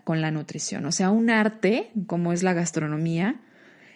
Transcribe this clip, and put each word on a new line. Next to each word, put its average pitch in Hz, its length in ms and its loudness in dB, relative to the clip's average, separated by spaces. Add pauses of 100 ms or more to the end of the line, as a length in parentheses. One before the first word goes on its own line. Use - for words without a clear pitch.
con 160 160 0
la 156 100 0
nutrición. - 560 -6
O 170 60 -2
sea, 185 180 2
un 226 200 4
arte, 220 600 2 (160)
como 170 260 0
es 175 100 -2
la 185 100 4
gastronomía, 165 880 -2 (560)